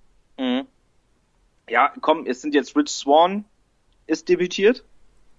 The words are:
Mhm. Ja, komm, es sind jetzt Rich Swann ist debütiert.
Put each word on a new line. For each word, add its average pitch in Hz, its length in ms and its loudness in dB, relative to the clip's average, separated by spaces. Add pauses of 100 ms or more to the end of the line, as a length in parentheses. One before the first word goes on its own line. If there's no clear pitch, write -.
(400)
Mhm. 131 260 -4 (1040)
Ja, 117 220 2 (100)
komm, 156 240 -2
es 123 160 -6
sind 151 140 -8
jetzt 135 200 0
Rich 147 140 0
Swann 175 560 2 (640)
ist 156 220 -4
debütiert. 180 540 0 (560)